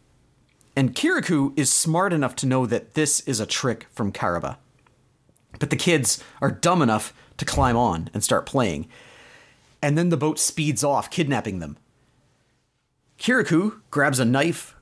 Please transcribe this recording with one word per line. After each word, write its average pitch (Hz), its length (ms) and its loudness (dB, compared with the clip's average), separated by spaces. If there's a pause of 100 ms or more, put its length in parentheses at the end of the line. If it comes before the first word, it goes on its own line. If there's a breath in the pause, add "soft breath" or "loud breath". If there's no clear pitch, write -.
(760)
And 131 200 2
Kirikou 175 600 0
is 147 160 0
smart 175 400 0
enough 143 240 0
to 139 100 -4
know 127 200 2
that - 280 -4
this 151 260 0
is 123 180 -4
a 104 80 -4
trick - 460 -4
from 101 200 -4
Karaba. 87 440 -4 (1040)
But 139 100 -2
the 156 60 -2
kids 156 460 2 (200 loud breath)
are 135 80 2
dumb 175 320 2
enough 110 300 2 (240 soft breath)
to - 80 -4
climb 123 320 2
on 92 360 0
and 104 120 -4
start 107 220 2
playing. 90 420 -2 (920 loud breath)
And 147 160 2
then 175 120 2
the 165 80 2
boat 151 240 -2
speeds 147 420 -2
off, 139 280 0
kidnapping 110 500 -2
them. 76 160 -10 (1400)
Kirikou 214 640 2 (100)
grabs 139 280 2
a 127 60 2
knife 135 580 0